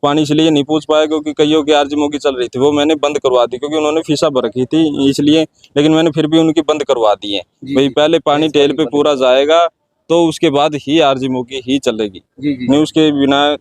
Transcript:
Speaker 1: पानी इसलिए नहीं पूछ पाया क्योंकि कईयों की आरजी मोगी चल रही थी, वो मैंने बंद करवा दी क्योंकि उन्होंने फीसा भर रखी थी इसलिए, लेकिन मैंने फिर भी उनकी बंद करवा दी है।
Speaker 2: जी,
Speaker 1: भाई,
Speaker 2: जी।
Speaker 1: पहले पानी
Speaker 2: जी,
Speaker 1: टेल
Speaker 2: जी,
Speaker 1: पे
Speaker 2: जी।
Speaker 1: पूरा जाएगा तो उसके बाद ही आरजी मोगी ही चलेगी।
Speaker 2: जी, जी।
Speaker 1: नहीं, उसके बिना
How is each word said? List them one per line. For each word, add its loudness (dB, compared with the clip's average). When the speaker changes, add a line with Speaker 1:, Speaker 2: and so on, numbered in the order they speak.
Speaker 1:
पानी 0
इसलिए 2
नहीं 2
पूछ -4
पाया 2
क्योंकि -4
कईयों 0
की 0
आरजी 0
मोगी -2
चल -2
रही -4
थी, -8
वो 2
मैंने 2
बंद -4
करवा 2
दी -8
क्योंकि -6
उन्होंने 0
फीसा -2
भर -2
रखी -4
थी 0
इसलिए, 2
लेकिन 2
मैंने 2
फिर -2
भी 2
उनकी 2
बंद -2
करवा 2
दी -10
है। -6
Speaker 2:
जी, -8
Speaker 1:
भाई, 2
Speaker 2:
जी। -6
Speaker 1:
पहले 2
पानी 0
Speaker 2:
जी, -6
Speaker 1:
टेल 2
Speaker 2:
जी, -4
Speaker 1:
पे -2
Speaker 2:
जी। -2
Speaker 1:
पूरा 0
जाएगा 2
तो 2
उसके 0
बाद 0
ही -2
आरजी 0
मोगी -6
ही -2
चलेगी। -4
Speaker 2:
जी, -4
जी। -10
Speaker 1:
नहीं, 2
उसके 2
बिना 0